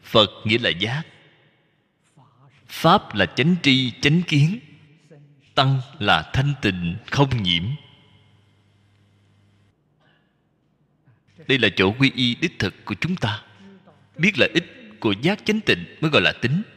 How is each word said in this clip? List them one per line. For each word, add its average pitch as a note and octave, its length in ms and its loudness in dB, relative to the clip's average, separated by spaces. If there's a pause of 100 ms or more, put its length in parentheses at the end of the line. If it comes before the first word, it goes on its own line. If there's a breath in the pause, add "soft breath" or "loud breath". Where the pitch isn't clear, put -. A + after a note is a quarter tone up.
Phật G#2+ 280 2 (140)
nghĩa A2 140 0
là A2 120 0
giác. A2 320 -4 (1600)
Pháp - 480 0
là G2 120 2
chánh D#3+ 360 0
tri, C3 280 2 (100)
chánh D#3 220 2
kiến. D#3+ 360 2 (960)
Tăng C3+ 260 2 (180)
là F2+ 340 2
thanh C#3 300 0
tịnh, F2+ 340 -2 (140)
không C3+ 320 0
nhiễm. F2 220 -2 (3750)
Đây C3+ 100 2
là A2+ 180 2
chỗ G2 220 4
quy C3+ 160 4
y B2 200 0
đích - 240 -6
thực - 260 -6
của G#2+ 160 -8
chúng F3 160 -6
ta. G#2+ 260 -6 (760)
Biết F3+ 220 0
lợi G2+ 160 2
ích E3+ 100 0 (360)
của G#2 220 0
giác G3 220 0
chánh G#3+ 160 -2
tịnh G#2+ 240 -2 (160)
mới D#3+ 100 -2
gọi A#2+ 120 2
là D#2+ 100 0 (100)
tính. D3+ 200 -2 (140)